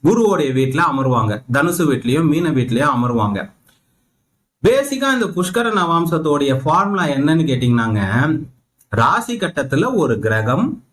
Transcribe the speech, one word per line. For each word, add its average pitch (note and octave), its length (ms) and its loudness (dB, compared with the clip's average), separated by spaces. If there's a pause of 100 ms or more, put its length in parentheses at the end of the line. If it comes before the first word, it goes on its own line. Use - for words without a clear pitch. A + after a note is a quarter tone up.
குருவோடைய F#3+ 540 2
வீட்டுல C3 220 0 (100)
அமருவாங்க, B2 600 0
தனுசு E3+ 400 0
வீட்லயும் C3+ 400 0
மீன D#3+ 260 0
வீட்லயும் B2+ 380 0
அமருவாங்க. A2+ 540 -2 (1160)
பேசிக்கா C4+ 500 0
இந்த A3 200 -2
புஷ்கர G3+ 300 -2 (140)
நவாம்சத்தோடைய D#3+ 840 0
ஃபார்முலா F#3 420 0 (100)
என்னன்னு D#3+ 340 2
கேட்டீங்கன்னாங்க, A#2+ 500 0 (880)
ராசி F#3+ 480 0
கட்டத்துல D#3+ 580 -2
ஒரு C3 240 0
கிரகம் A2+ 640 0 (100)